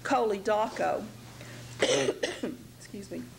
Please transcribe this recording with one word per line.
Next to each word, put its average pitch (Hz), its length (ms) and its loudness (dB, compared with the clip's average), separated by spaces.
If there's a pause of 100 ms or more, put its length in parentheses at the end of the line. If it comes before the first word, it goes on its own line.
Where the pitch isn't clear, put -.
chole 220 400 4
docho. 214 600 2 (760)
<coughs> - 760 2 (220)
Excuse - 340 -12
me. 170 100 -6 (180)